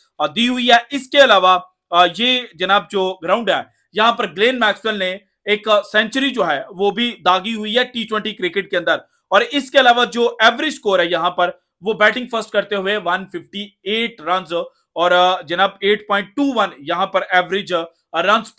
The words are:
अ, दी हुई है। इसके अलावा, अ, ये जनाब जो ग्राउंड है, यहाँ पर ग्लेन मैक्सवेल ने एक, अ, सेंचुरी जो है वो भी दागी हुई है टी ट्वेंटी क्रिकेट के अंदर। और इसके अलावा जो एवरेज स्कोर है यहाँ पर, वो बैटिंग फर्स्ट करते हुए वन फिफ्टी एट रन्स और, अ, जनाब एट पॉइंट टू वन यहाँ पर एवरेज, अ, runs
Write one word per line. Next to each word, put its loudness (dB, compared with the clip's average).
अ, 0
दी -2
हुई 0
है। 6
इसके -2
अलावा, 6
अ, 6
ये -2
जनाब 0
जो -2
ग्राउंड 0
है, -2
यहाँ 2
पर -2
ग्लेन 0
मैक्सवेल -2
ने -6
एक, 0
अ, 4
सेंचुरी -2
जो -2
है -2
वो 0
भी -2
दागी 0
हुई -6
है 2
टी -8
ट्वेंटी -6
क्रिकेट -6
के 0
अंदर। -2
और 4
इसके -2
अलावा 4
जो -2
एवरेज 2
स्कोर 0
है -2
यहाँ 0
पर, -2
वो -2
बैटिंग 0
फर्स्ट -6
करते -2
हुए -4
वन -4
फिफ्टी -14
एट -4
रन्स -4
और, 2
अ, 4
जनाब -2
एट 0
पॉइंट -4
टू -2
वन 0
यहाँ -4
पर -2
एवरेज, 0
अ, -4
runs 2